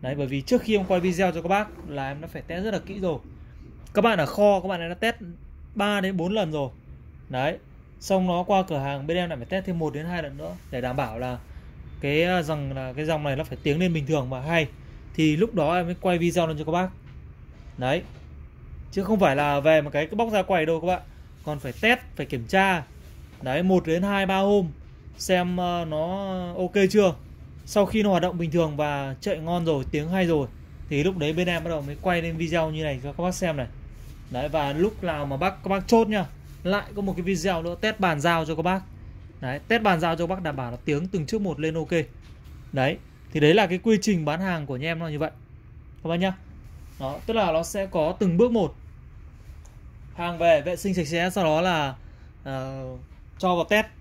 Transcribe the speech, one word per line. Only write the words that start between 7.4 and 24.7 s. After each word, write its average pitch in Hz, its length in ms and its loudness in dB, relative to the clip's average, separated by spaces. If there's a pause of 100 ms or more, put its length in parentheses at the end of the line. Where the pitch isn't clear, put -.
Xong 190 260 2
nó 180 160 0
qua 190 200 4
cửa 160 160 -2
hàng 139 280 -4
bên 170 100 0
em 175 120 0
lại 160 80 -6
phải 117 100 -8
test 190 200 -4
thêm 175 120 -2
một 151 160 -2
đến 156 120 -6
hai 175 160 -4
lần 139 140 -8
nữa 165 200 -10 (140)
để 123 100 -4
đảm 127 160 -2
bảo 117 220 -4
là 127 200 -4 (600)
cái, 147 220 2
ờ, 180 200 2
dòng, 147 300 -4
là 131 200 -6
cái 151 120 -6
dòng 151 200 0
này 135 120 0
nó 151 80 -4
phải 131 180 -10
tiếng 151 160 2
lên 180 140 2
bình 151 140 -2
thường 139 240 0
và 127 100 -6
hay. 160 280 2 (460)
Thì 156 220 4
lúc 233 180 2
đó 165 220 2
em 175 100 2
mới 175 140 -4
quay 180 180 2
video 170 280 2
lên 156 120 -4
cho 151 60 -6
các 156 80 -2
bác. 180 160 2 (880)
Đấy. 135 240 0 (880)
Chứ 190 120 -2
không 202 160 2
phải 143 160 6
là 143 240 2
về 156 220 6
một 147 100 -4
cái, 147 140 0
cái 185 80 -8
bóc 226 180 2
ra 202 100 2
quay 170 240 2
đâu 160 140 2
các 170 60 -4
bạn. 180 160 0 (420)
Còn 151 140 -4
phải 127 220 -8
test, 240 200 4 (160)
phải 143 100 -4
kiểm 120 220 -6
tra. 190 340 4 (600)
Đấy, 131 200 0
một 185 240 4
đến 165 160 2
hai, 196 240 2
ba 190 120 2
hôm 196 300 4 (480)